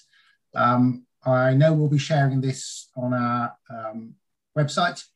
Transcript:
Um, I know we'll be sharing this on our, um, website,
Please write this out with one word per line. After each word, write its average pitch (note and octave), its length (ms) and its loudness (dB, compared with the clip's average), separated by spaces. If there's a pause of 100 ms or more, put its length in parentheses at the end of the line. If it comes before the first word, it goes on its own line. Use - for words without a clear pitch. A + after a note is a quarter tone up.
(560)
Um, B2 480 2 (200)
I C3 300 2
know D#3 180 6
we'll D3+ 160 2
be C#3+ 100 2
sharing C3+ 420 0
this - 560 -6
on B2 160 -4
our, A#2+ 420 -2 (160)
um, A2+ 440 -12 (420)
website, D3+ 480 -2 (120)